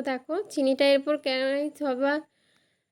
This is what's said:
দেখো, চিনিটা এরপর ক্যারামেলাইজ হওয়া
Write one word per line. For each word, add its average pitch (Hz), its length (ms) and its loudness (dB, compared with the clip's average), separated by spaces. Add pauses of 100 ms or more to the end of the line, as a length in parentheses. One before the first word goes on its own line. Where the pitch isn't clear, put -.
দেখো, 269 320 -6 (140)
চিনিটা 269 380 2
এরপর 277 320 4
ক্যারামেলাইজ 277 640 -2
হওয়া 277 320 0 (760)